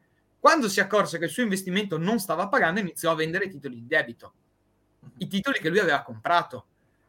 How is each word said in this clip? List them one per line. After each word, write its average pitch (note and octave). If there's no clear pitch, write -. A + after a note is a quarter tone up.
Quando D4
si G3
accorse F#3+
che E3
il D#3+
suo B3
investimento F#3+
non F#3+
stava E3+
pagando, G3
iniziò E3
a E3
vendere D#3+
titoli C#3
di A#2
debito. B2
I F3+
titoli G3+
che D#3+
lui F3+
aveva D#3
comprato. B2+